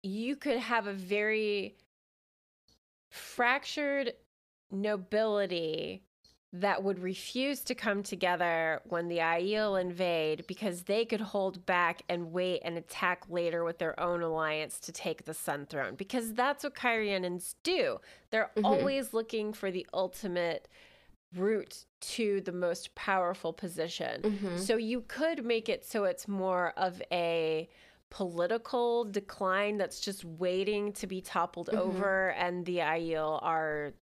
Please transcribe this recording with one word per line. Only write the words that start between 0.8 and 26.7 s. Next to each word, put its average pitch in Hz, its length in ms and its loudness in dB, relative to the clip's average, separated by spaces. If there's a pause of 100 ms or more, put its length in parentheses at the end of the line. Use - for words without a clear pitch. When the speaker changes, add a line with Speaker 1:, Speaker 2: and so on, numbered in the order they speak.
Speaker 1:
a 202 60 -4
very 208 800 0 (1400)
fractured 277 1000 0 (580)
nobility 190 1300 0 (520)
that 185 280 2
would 196 180 0
refuse 254 600 -2
to - 160 -4
come 208 260 0
together 170 840 2
when 170 240 -2
the 170 80 0
Aiel 190 640 2
invade 170 680 0
because 180 360 -4
they 208 200 2
could 226 160 0
hold 190 460 -2
back 175 420 4
and 175 240 -2
wait 180 320 0
and 170 140 -4
attack 180 520 -2
later 170 360 0
with 165 120 -2
their 165 220 -2
own 175 220 0
alliance 156 580 -2
to - 140 -12
take - 320 -6
the 160 80 -8
Sun 143 320 -4
Throne, 135 300 -4
because 226 380 -4
that's 269 300 2
what 285 100 -4
Cairhienans 196 920 0
do. 247 360 2 (320)
They're 220 240 2
Speaker 2:
Mm-hmm. 208 100 2
Speaker 1:
always 269 480 4
looking 220 380 -2
for 202 180 -4
the 180 240 -4
ultimate 175 760 -2 (680)
route 196 480 0 (160)
to 208 400 0
the 190 140 -4
most 180 420 -2
powerful 185 560 0
position. 165 680 -4
Speaker 2:
Mm-hmm. 202 360 0
Speaker 1:
So 196 200 2
you 233 320 -2
could 311 340 0
make 226 240 0
it 214 160 -2
so 208 220 -2
it's 180 200 0
more 185 520 2